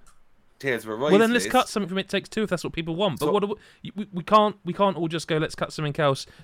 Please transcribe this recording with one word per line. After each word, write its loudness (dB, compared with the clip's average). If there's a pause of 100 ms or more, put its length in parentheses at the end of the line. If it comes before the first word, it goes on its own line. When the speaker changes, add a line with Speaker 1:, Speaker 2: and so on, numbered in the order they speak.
(600)
Speaker 1:
Tales -2
of -8
Arise 0
Speaker 2:
Well, 8
then 4
let's 0
Speaker 1:
list. -6
Speaker 2:
cut 2
something -4
from -6
It -6
Takes -4
Two -4
if -2
that's -4
what -6
people -6
want. 0
But 0
Speaker 1:
So 2
Speaker 2:
what 4
do -2 (280)
we, -12
we, -8
we -6
can't, 6
we -4
can't 2
all -2
just -6
go, 0
"Let's -2
cut -6
something -4
else. 0 (160)